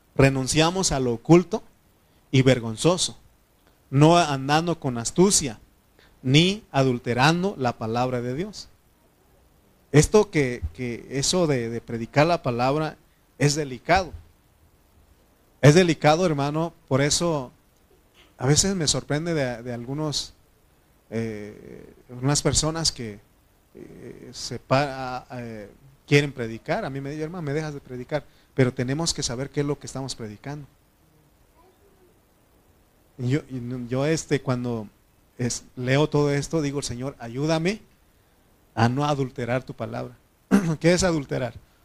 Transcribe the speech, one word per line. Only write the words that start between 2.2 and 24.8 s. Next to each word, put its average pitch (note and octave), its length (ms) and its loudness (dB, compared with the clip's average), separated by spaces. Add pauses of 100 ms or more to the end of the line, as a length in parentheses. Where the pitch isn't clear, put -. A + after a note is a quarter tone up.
y C3 100 6
vergonzoso, B2 760 2 (720)
no D3+ 260 8
andando D3+ 640 2
con B2+ 160 -4
astucia, C#3+ 640 0 (600)
ni E3+ 500 4
adulterando C3+ 840 2
la B2 180 -2
palabra B2 460 -2
de B2 120 -6
Dios". F#3 340 -10 (1200)
Esto G3+ 380 4
que, B2+ 300 -2 (120)
que A#2+ 380 -8
eso D#3+ 360 0
de, B2 220 0
de A#2 120 -8
predicar A#2 460 0
la E3+ 160 0
palabra C#3 540 -2 (420)
es C#3 160 2
delicado. D3+ 580 -2 (1500)
Es D3 140 10
delicado, E3+ 500 4
hermano, D3+ 480 -2 (140)
por C3+ 120 2
eso D3 520 0 (840)
a B2+ 100 -4
veces F3 280 2
me D#3+ 140 -2
sorprende D3+ 460 -2
de, B2 280 -2
de B2 100 -8
algunos, C#3 640 -6 (760)
eh, G#2+ 840 -10 (140)
unas B2+ 340 -2
personas D#3 480 -2
que, G#2+ 300 -10 (540)
eh, - 580 -18
se - 260 -10
pa-, C3 720 -2